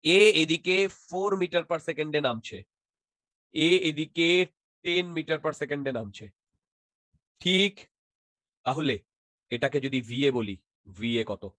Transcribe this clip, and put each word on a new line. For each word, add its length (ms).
এ 160
এদিকে 340
four 220
meter 280
per 180
second-এ 380
নামছে, 320
এ 140
এদিকে 400
ten 220
meter 280
per 160
second-এ 380
নামছে। 280
ঠিক, 320
তাহলে 280
এটাকে 360
যদি 120
ভিএ 300
বলি, 160
ভিএ 320
কত? 120